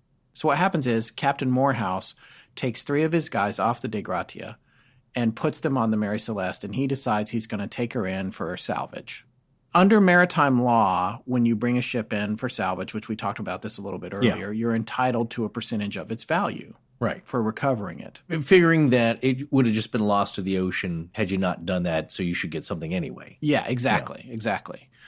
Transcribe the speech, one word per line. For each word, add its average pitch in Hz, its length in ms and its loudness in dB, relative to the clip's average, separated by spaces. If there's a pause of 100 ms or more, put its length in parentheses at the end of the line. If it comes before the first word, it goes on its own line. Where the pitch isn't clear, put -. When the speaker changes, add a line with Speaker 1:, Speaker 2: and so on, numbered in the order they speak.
(320)
Speaker 1:
So - 160 -2
what 143 100 2
happens 175 280 0
is 113 240 0
Captain 139 400 0
Morehouse 117 640 0 (400)
takes 123 300 -4
three 143 180 0
of 160 100 0
his 160 160 0
guys 104 300 0
off 117 240 2
the 120 60 -6
De 107 140 -4
Gratia 87 560 -8 (560)
and 117 200 0
puts - 260 -2
them 135 180 0
on 113 120 2
the 107 60 2
Mary 104 220 -2
Celeste, 98 440 -4
and 95 120 -8
he 135 120 0
decides 117 440 -2
he's 113 160 -4
gonna 101 200 -4
take 120 280 -6
her 107 120 -2
in 95 260 -4
for 87 260 -6
salvage. - 680 -8 (500)
Under 196 260 8
maritime 175 640 6
law, 107 640 2
when 123 180 2
you 117 100 4
bring 120 220 0
a 123 60 2
ship 117 300 -4
in 104 240 -2
for 123 120 -4
salvage, 92 460 -4
which 107 160 -6
we 107 60 -2
talked 101 220 -4
about 92 220 -6
this - 160 -10
a 104 60 -12
little 98 160 -8
bit 90 140 -10 (100)
Speaker 2:
Yeah. 110 100 4
Speaker 1:
earlier, 101 200 -6
you're 113 220 -2
entitled 117 580 -2
to 120 120 -4
a 104 60 -4
percentage 104 480 -6
of 92 120 -10
its 113 140 -8
value 170 500 -4 (240)
Speaker 2:
Right. - 280 -2
Speaker 1:
for 123 160 -2
recovering 107 580 -2
it. - 200 -18 (220)
Speaker 2:
Figuring 165 480 8
that 117 320 4
it 135 300 0
would 131 140 6
have 110 80 4
just 110 180 -2
been 117 140 0
lost 101 300 2
to 101 60 -4
the 95 160 0
ocean 90 540 -2
had 98 180 -2
you 95 60 0
not 90 300 -2
done 90 160 0
that, 80 280 -2
so - 120 -6
you 87 120 0
should 85 160 -4
get 78 140 -6
something 82 300 -6
anyway. - 460 -8
Speaker 1:
Yeah, 147 260 2
exactly, 120 600 -2
Speaker 2:
Yeah. 123 80 -14
Speaker 1:
exactly. 107 540 -6 (200)